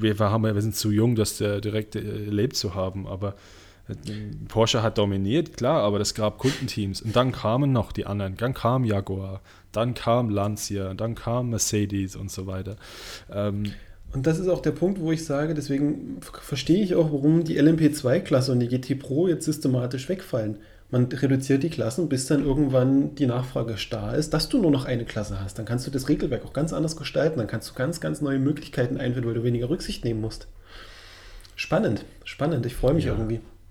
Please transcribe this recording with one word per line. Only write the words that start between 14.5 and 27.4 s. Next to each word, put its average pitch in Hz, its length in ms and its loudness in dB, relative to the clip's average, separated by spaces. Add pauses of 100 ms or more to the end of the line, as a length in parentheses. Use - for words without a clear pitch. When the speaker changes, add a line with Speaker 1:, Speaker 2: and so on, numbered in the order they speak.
Speaker 2:
der 156 80 0
Punkt, 185 300 0
wo 160 100 0
ich 160 140 0
sage, 151 300 -2
deswegen 143 680 -2
f-, - 200 -16
verstehe 175 440 2
ich 175 100 2
auch, 156 180 6
warum 151 300 6
die 160 140 -2
L 147 100 8
M 165 120 8
P 151 120 6
zwei 127 300 2
Klasse 131 320 2
und 123 80 4
die 120 80 2
G 127 100 2
T 135 160 -2
Pro 135 320 0
jetzt 160 180 2
systematisch 127 640 0
wegfallen. 110 500 -2 (320)
Man 123 160 4
reduziert 135 580 2
die 165 60 0
Klassen, 120 380 -2
bis 131 180 0
dann 143 180 2
irgendwann 135 720 4
die 143 100 2
Nachfrage 120 480 -2 (160)
da 107 220 -4
ist, 151 200 0
dass 160 160 0
du 285 140 2
nur 160 80 6
noch 131 140 2
eine 120 200 -2
Klasse 101 360 -6
hast. 95 180 -8
Dann 110 60 -6
kannst 120 240 -4
du - 20 -6
das 127 180 -4
Regelwerk 147 360 0
auch - 80 -14
ganz 160 200 0
anders 160 220 -2
gestalten. 147 440 0
Dann 104 100 -2